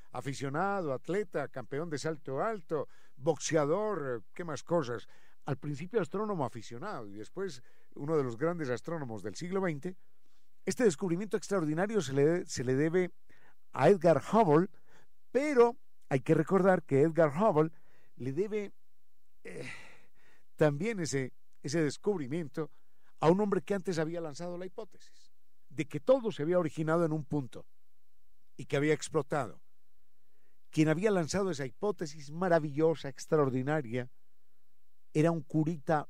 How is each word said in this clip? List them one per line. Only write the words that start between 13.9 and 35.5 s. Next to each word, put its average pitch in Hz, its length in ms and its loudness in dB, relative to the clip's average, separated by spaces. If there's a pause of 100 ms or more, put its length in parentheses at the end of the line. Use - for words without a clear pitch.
Hubble, 180 380 8 (640)
pero 247 460 6 (320)
hay 135 100 2
que 156 160 4
recordar 185 480 4
que 135 180 4
Edgar 156 340 6
Hubble 160 360 4 (460)
le 131 160 -4
debe, 202 380 -2 (720)
eh, 175 240 -10 (880)
también 160 440 2
ese, 139 340 -2 (300)
ese 156 180 0
descubrimiento 156 880 -2 (500)
a 151 100 6
un 185 120 6
hombre 185 220 2
que 202 100 -2
antes 185 240 -2
había 165 240 -2
lanzado 170 360 -8
la 180 100 -8
hipótesis - 640 -14 (380)
de 147 180 -4
que 147 120 -6
todo 247 320 4
se - 120 -6
había 175 160 2
originado 160 460 2
en 156 60 0
un 156 140 -2
punto 135 400 -4 (920)
y 131 100 -10
que 147 120 0
había 151 160 4
explotado. 143 680 -2 (1080)
Quien 151 200 4
había 180 220 4
lanzado 185 380 0
esa 143 160 -4
hipótesis 156 640 -6
maravillosa, 160 800 2
extraordinaria, 131 1000 0 (1040)
era 156 180 6
un 165 100 0
curita 156 680 0